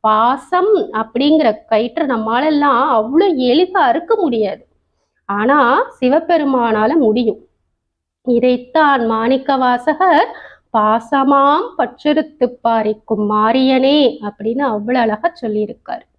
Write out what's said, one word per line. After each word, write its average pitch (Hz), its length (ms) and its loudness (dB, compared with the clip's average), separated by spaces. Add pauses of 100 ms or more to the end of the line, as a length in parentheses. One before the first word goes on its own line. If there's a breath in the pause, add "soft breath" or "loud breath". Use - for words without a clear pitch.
பாசம் 269 920 0
அப்படிங்கிற 247 640 0 (100)
கயிற்றை 240 400 -2
நம்மளாலெல்லாம் 254 1000 0
அவ்வளோ 330 300 2
எளிதா 269 340 0
அறுக்க 339 460 0
முடியாது. 233 500 -2 (580)
ஆனா, 262 640 2 (140)
சிவபெருமானால 262 960 0
முடியும். 226 420 0 (840)
இதைத்தான் 254 840 0
மாணிக்க 254 500 -2
வாசகர் 294 800 0 (360 loud breath)
"பாசமாம் 277 1040 0
பற்றறுத்து 294 720 -4 (100)
பாரிக்கும் 214 680 -2
மாரியனே" 262 920 2
அப்படின்னு 214 380 -6
அவ்வளவு 233 440 -2
அழகா 220 280 -2 (100)
சொல்லியிருக்காரு. 214 600 -6 (160)